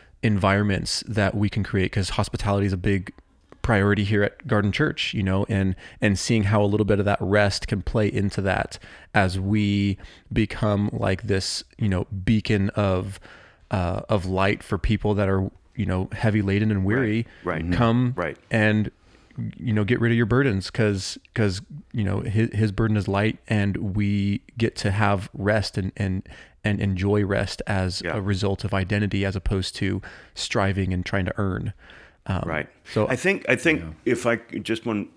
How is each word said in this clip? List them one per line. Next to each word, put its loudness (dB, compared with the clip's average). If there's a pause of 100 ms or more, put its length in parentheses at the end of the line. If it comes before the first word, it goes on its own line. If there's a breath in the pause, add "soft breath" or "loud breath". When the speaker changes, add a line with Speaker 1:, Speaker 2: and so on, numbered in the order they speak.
(240 loud breath)
Speaker 1:
environments 0
that 0
we 0
can -2
create, 0
'cause -2
hospitality 0
is 0
a -2
big -2 (480)
priority 4
here 2
at -4
Garden 2
Church, -2
you -2
know, 0
and, 0 (260 loud breath)
and 2
seeing 0
how 4
a 4
little 2
bit 2
of 2
that 2
rest 2
can -2
play 0
into -2
that -2 (340 loud breath)
as 2
we 2 (360 loud breath)
become, 0
like, -2
this, -2 (140)
you -2
know, 0 (180)
beacon 2
of, 0 (500 loud breath)
uh, -2
of 0
light 0
for -4
people 0
that 0
are, 0 (240)
you -2
know, -2
heavy 2
laden 2
and 0
weary. 0 (160 loud breath)
Speaker 2:
Right, -2
right. -2
Speaker 1:
Come 4
Speaker 2:
Right. -4 (120)
Speaker 1:
and, 4 (680 soft breath)
you -4
know, 2
get 2
rid 4
of 2
your 4
burdens, 2
'cause, -2 (160)
'cause, 0 (320)
you -2
know, -2
his, 0
his 2
burden 2
is 0
light, 0 (100)
and 0
we 0 (160)
get 0
to -2
have 0
rest -2
and, -4
and, -4 (400 loud breath)
and 0
enjoy 2
rest -2
as -2
Speaker 2:
Yeah. -4
Speaker 1:
a -4
result -2
of -4
identity 0
as -2
opposed -2
to -2 (340 loud breath)
striving 0
and -2
trying -2
to -4
earn. -2 (520 loud breath)
Um, -2
Speaker 2:
Right. -4 (260)
Speaker 1:
so 2
Speaker 2:
I 0
think, -2
I 4
think 2
Speaker 3:
Yeah. -10 (240)
Speaker 2:
if -2
I 2
could, -8
just -4
one -2